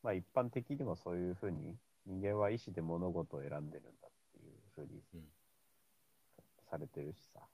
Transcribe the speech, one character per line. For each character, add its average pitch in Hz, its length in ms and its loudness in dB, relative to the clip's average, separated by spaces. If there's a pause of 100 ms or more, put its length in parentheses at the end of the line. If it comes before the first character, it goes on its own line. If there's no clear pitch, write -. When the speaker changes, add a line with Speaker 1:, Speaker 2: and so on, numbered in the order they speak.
Speaker 1:
ま 117 80 4
あ、 98 40 6
一 90 100 2 (100)
般 123 160 6
的 123 200 0
に 143 140 2
も 90 120 2
そ 87 180 -2
う - 20 2
い 90 140 2
う 92 40 0
ふ 95 100 -6
う 98 60 2
に、 80 260 -4 (300)
人 95 140 -4
間 101 160 4
は 104 140 6
意 117 80 2
志 110 140 -6
で 85 100 0
物 85 280 2
事 82 280 0
を 69 40 -4
選 71 80 -4 (100)
ん 76 100 -6
で 78 100 -10
る - 100 -20
ん - 100 -20
だ - 80 -18
っ - 20 -18 (220)
て - 60 -20
い - 100 -18
う - 40 -18 (220)
ふ 76 80 -8
う 71 40 -6
に - 160 -12 (120)
Speaker 2:
う - 40 -12
ん。 78 140 -14 (1400)
Speaker 1:
さ 80 80 -2
れ 76 80 -2
て - 140 -8
る 73 140 -4
し - 20 -12 (180)
さ。 - 60 -16 (140)